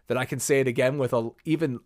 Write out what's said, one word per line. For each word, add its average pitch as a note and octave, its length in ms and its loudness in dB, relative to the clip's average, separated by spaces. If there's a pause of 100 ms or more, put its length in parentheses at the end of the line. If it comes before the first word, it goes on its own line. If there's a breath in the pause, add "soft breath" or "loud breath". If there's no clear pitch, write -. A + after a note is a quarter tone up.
that A#2+ 100 -2
I A#2+ 80 -2
can C3+ 140 -6
say C#3 200 2
it C3 80 2
again C3 300 0
with B2+ 160 -2
a, A#2 160 0 (160)
even D#3 400 0